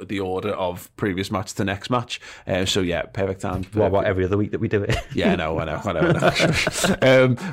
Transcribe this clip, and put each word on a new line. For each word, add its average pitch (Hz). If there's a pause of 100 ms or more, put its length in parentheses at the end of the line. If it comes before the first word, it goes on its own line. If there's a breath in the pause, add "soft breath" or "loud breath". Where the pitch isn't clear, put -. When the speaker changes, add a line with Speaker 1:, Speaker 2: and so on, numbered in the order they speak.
Speaker 1:
the 98
order 92
of 90
previous 95
match 95
to 107
next 98
match. 123 (260 loud breath)
Uh, 92
so 92
yeah, 85
perfect 95
time. 95
Speaker 2:
What 107
about 98
every 92
other 95
week 104
that 85
we 113
do 101
it? 110
<laughs> -
Speaker 1:
Yeah, 90
I 90
know, 80
I 82
know, 78
I 101
know, 82
I 170
know. -
<laughs> 131
Um, 123 (160 loud breath)